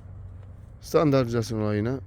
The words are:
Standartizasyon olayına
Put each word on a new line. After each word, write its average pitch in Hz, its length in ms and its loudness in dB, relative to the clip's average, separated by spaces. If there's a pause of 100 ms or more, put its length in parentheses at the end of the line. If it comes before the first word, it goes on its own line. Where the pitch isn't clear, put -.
(800)
Standartizasyon 120 800 2
olayına 107 460 0